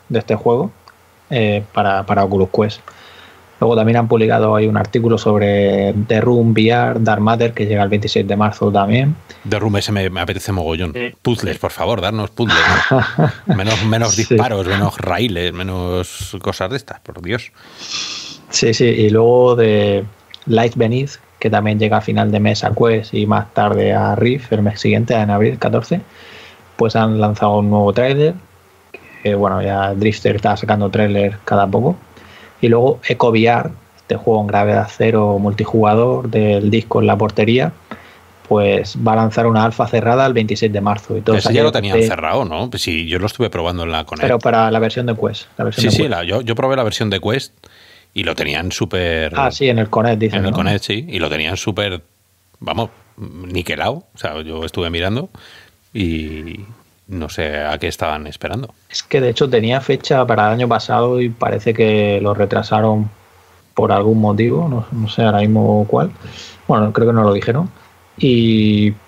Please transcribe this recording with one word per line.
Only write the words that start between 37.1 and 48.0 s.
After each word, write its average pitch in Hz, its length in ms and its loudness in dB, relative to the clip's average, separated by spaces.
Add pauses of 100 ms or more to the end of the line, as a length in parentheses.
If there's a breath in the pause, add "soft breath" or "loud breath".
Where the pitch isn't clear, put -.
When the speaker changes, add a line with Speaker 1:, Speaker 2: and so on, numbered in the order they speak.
Speaker 1:
portería, 113 560 0 (760 loud breath)
pues 101 480 0
va 113 180 0
a - 20 2
lanzar 110 300 0
una 110 180 2
alfa 113 240 -2
cerrada 123 360 2
el 135 80 2
veintiséis 107 400 -2
de 101 80 -2
marzo. 101 360 -4
Y 101 40 -4
todo 110 140 2
Speaker 2:
Pero 104 40 2
ese 101 80 -2
ya 113 40 2
Speaker 1:
aquello 113 140 4
Speaker 2:
lo 113 80 2
Speaker 1:
que 123 60 0
Speaker 2:
tenían 98 180 -2
Speaker 1:
esté 113 120 4
Speaker 2:
cerrado, 90 360 -2
¿no? 90 260 -6
Pues 131 120 -6
sí, 82 260 -4
yo 85 100 -2
lo 92 80 -2
estuve 110 240 -2
probando 87 320 -4
en 82 80 -6
la 80 140 -4
Connect. 80 180 -8
Speaker 1:
Pero 123 160 2
para 113 320 2
la 110 80 0
versión 113 280 -2
de 113 100 -2
Quest, 107 300 -6 (120)
la 113 60 -2
versión 104 180 -4
Speaker 2:
Sí, - 60 2
Speaker 1:
de - 20 2
Speaker 2:
sí, 107 120 2
Speaker 1:
Quest. 151 80 0
Speaker 2:
la, 87 140 -2
yo, 98 180 -2
yo 117 120 -4
probé 131 220 0
la 127 80 0
versión 107 260 -2
de 98 80 0
Quest 123 340 -4 (640 loud breath)